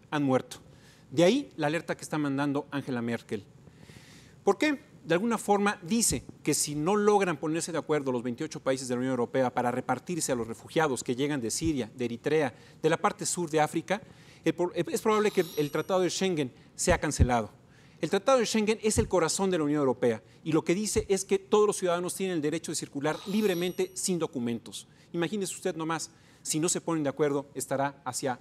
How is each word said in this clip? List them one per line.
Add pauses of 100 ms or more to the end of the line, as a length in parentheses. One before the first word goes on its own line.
(120)
han
muerto. (520)
De
ahí
la
alerta
que
está
mandando
Angela
Merkel. (1000)
¿Por
qué? (240)
De
alguna
forma
dice (200)
que
si
no
logran
ponerse
de
acuerdo
los
veintiocho
países
de
la
Unión
Europea
para
repartirse
a
los
refugiados
que
llegan
de
Siria,
de
Eritrea, (300)
de
la
parte
sur
de
África, (420)
el
pro-,
es
probable
que (140)
el
Tratado
de
Schengen (220)
sea
cancelado. (500)
El
Tratado
de
Schengen
es
el
corazón
de
la
Unión
Europea (220)
y
lo
que
dice
es
que
todos
los
ciudadanos
tienen
el
derecho
de
circular
libremente
sin
documentos. (260)
Imagínese
usted
nomás, (320)
si
no
se
ponen
de
acuerdo,
estará
hacia